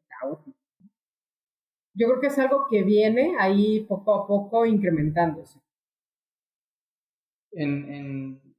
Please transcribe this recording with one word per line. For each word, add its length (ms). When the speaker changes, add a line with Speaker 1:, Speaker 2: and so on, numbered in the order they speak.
Speaker 1:
caótico. 500
Yo 140
creo 140
que 60
es 120
algo 300
que 140
viene 540
ahí 480
poco 280
a 120
poco 400
incrementándose. 920
Speaker 2:
En, 420
en 640